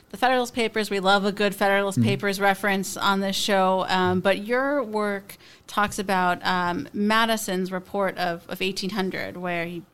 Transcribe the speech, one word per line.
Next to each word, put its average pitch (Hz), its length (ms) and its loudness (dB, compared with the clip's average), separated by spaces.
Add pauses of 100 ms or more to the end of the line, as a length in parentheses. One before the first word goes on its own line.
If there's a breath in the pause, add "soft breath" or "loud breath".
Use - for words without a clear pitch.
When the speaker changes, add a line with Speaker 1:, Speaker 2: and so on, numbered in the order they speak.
(100)
Speaker 1:
the 214 80 -14
Federalist 247 360 0
Papers. 220 360 -2
We 196 100 -2
love 190 240 4
a 202 80 2
good 202 220 0
Federalist 202 440 2
Speaker 2:
Mm-hmm. 214 100 4
Speaker 1:
Papers 202 320 0
reference 196 560 0
on 196 240 2
this 196 160 -2
show. 190 520 2
Um, 185 320 2
but 196 240 0
your 269 380 0
work 208 560 -4 (280 loud breath)
talks 208 320 -2
about, 185 460 0
um, 180 480 0
Madison's 208 800 0
report 185 460 -4
of, 170 320 -4
of 185 100 -8
eighteen 190 300 -4
hundred, 190 480 -6
where 175 260 -4
he, 170 180 -10 (120)